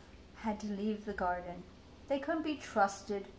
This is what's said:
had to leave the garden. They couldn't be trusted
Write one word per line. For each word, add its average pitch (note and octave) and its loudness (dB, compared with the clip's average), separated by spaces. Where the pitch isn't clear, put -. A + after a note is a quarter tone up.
had G#3+ 0
to G#3 -2
leave G#3 0
the G3+ 0
garden. F3+ 0
They C#4 4
couldn't D#4+ 2
be D#4 0
trusted G3+ 2